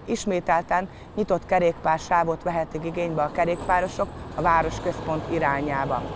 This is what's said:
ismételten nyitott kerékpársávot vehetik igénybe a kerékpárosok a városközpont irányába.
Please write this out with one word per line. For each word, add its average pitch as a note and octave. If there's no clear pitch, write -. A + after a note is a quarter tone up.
ismételten F3+
nyitott G3
kerékpársávot E3
vehetik D#3+
igénybe E3
a D3
kerékpárosok F3+
a D3+
városközpont D#3+
irányába. C#3